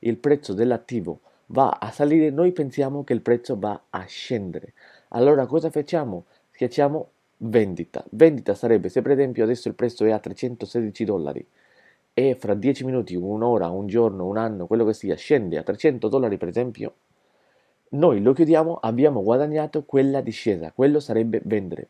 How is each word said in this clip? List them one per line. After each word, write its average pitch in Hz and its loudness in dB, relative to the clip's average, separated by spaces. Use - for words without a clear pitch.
il 117 -2
prezzo 143 0
dell'attivo 113 -4
va - 0
a 107 -8
salire, 151 2
noi 170 0
pensiamo 143 -4
che - -2
il 117 -2
prezzo 120 -2
va 101 -6
a 92 -10
scendere. - -10
Allora 135 4
cosa 160 0
facciamo? 143 -4
Schiacciamo 143 -2
vendita. 107 -2
Vendita 123 4
sarebbe 104 2
se 123 -2
per 131 2
esempio 127 2
adesso 117 -2
il 110 -8
prezzo 117 -2
è 107 6
a 107 2
trecentosedici 113 -6
dollari 87 -4
e 131 2
fra 104 -4
dieci 127 -2
minuti, 127 -4
un'ora, 104 -2
un 95 -6
giorno, 98 0
un 101 -4
anno, 107 -6
quello 113 2
che 107 0
sia, 92 -6
scende 101 0
a 78 -8
trecento 113 -2
dollari 110 0
per 85 -6
esempio, 110 -6
noi 143 4
lo 113 4
chiudiamo, 160 4
abbiamo 120 2
guadagnato 147 0
quella 139 2
discesa, 92 -4
quello 147 4
sarebbe 113 -2
vendere. 98 -4